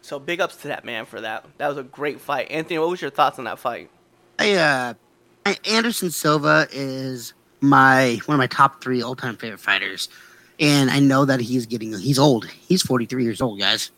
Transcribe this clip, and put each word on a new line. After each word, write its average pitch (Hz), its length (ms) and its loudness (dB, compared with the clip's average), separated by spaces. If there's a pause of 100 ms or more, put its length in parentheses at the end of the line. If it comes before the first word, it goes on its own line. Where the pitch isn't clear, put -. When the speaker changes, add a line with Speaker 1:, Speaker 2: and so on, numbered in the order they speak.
Speaker 1:
So 143 160 -12
big 170 240 -6
ups 170 160 -4
to 147 100 -14
that - 160 -8
man 113 220 -8
for 107 160 -12
that. 110 240 -8 (100)
That 147 120 -4
was 143 100 -4
a 139 40 -10
great 131 380 -8
fight. 139 300 -6
Anthony, 160 280 -6
what 165 120 0
was 180 100 -6
your 180 100 -8
thoughts 147 280 0
on 123 80 -10
that 95 120 -8
fight? 107 300 -8 (500)
Speaker 2:
I, 214 160 2
uh, 131 400 0 (520)
I, 196 100 0 (120)
Anderson 220 420 0
Silva 151 600 2
is 131 640 -8 (300)
my, 131 640 6
one 151 80 0
of 143 40 2
my 127 80 2
top - 360 2
three 127 200 -4
all-time 123 360 -8
favorite 107 220 -12
fighters, 98 500 -4 (500)
and 143 300 4
I 143 100 2
know 139 240 4
that 131 160 0
he's 120 260 -2
getting, 110 320 -8
he's 123 200 0
old. 135 280 4
He's - 360 -2
forty-three 127 420 -2
years 113 180 -4
old, 107 160 -4
guys. 101 400 -2